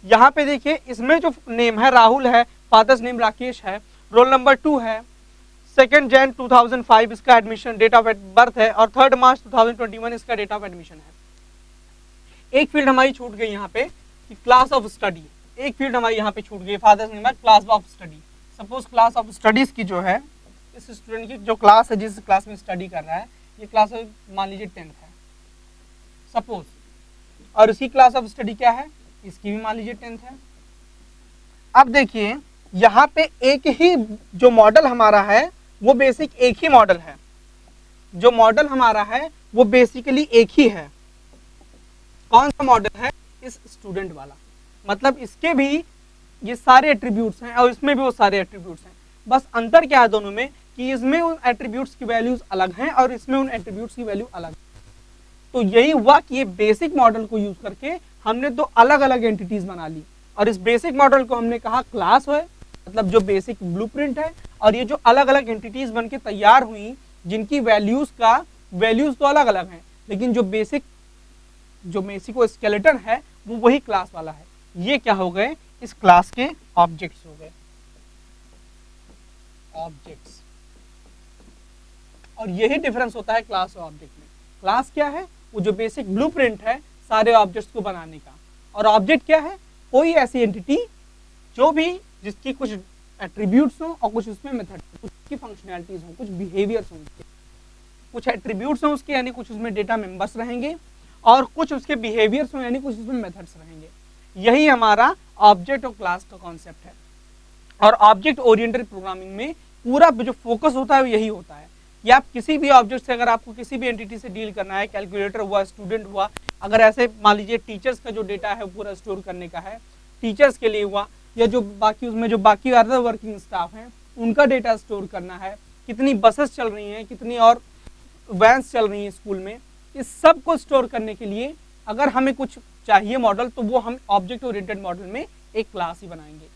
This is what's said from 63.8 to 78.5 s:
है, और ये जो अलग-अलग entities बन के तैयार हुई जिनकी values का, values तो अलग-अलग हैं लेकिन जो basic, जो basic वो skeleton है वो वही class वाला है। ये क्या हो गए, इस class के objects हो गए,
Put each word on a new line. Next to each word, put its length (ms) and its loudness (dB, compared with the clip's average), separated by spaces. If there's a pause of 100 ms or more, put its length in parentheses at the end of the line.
है, 120 -8 (300)
और 140 2
ये 100 -6
जो 200 -6
अलग-अलग 440 2
entities 400 -10
बन 180 -8
के 120 -12
तैयार 440 4
हुई 300 -14 (320)
जिनकी 360 -4
values 500 0
का, 260 0 (360)
values 440 -2
तो 80 -2
अलग-अलग 440 0
हैं 120 -20 (280)
लेकिन 240 -4
जो 120 0
basic, 380 -4 (1000)
जो 180 -8
basic 340 -12
वो 120 2
skeleton 520 0
है 220 -4 (260)
वो 100 -10
वही 220 4
class 340 -6
वाला 180 -14
है। 140 -20 (300)
ये 220 -4
क्या 160 -2
हो 180 -4
गए, 240 -6 (280)
इस 100 -18
class 380 4
के 180 -6 (280)
objects 480 -4
हो 140 -20
गए, 120 -20 (2250)